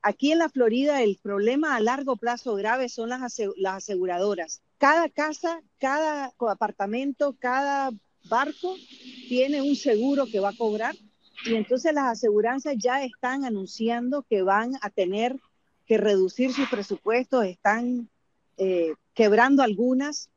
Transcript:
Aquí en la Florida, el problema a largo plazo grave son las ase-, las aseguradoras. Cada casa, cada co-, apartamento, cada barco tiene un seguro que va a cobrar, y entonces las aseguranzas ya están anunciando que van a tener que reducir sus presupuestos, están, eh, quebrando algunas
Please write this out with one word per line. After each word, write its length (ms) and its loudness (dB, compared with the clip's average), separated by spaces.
Aquí 220 0
en 80 4
la 100 2
Florida, 540 2
el 180 0
problema 540 0
a 60 0
largo 340 0
plazo 400 -4
grave 340 -2
son 200 -8
las 140 -6
ase-, 340 -6
las 220 -4
aseguradoras. 840 -4
Cada 300 4
casa, 520 -4
cada 580 -2
co-, 120 -2
apartamento, 920 -2
cada 500 -2
barco 480 -2
tiene 340 0
un 120 2
seguro 520 2
que 120 -4
va 120 0
a 60 -14
cobrar, 380 -2
y 120 0
entonces 360 0
las 120 2
aseguranzas 760 0
ya 240 0
están 420 -4
anunciando 760 -2
que 200 0
van 380 2
a 100 -8
tener 500 -2
que 120 4
reducir 540 2
sus 160 0
presupuestos, 760 0
están, 640 -2
eh, 360 0
quebrando 520 6
algunas 720 -2